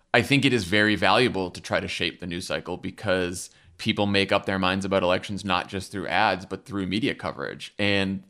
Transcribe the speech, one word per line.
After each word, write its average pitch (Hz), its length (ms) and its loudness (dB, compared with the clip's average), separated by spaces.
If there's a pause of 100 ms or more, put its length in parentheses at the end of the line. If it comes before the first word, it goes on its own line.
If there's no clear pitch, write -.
(140)
I 123 80 6
think 139 240 4
it 127 80 4
is 113 100 2
very 104 320 4
valuable 95 540 2
to 90 100 -14
try 92 180 0
to 92 100 -6
shape - 320 -4
the 87 60 -10
news 87 200 -6
cycle 82 320 -4
because 92 720 -4 (260)
people 104 300 0
make 98 260 2
up 101 140 2
their 98 120 0
minds 95 280 0
about 95 160 2
elections 92 420 0
not 90 240 0
just 95 240 -8
through 95 140 -6
ads, 95 400 0
but - 180 -10
through 98 220 -6
media 95 280 -2
coverage. - 640 -10
And 98 520 0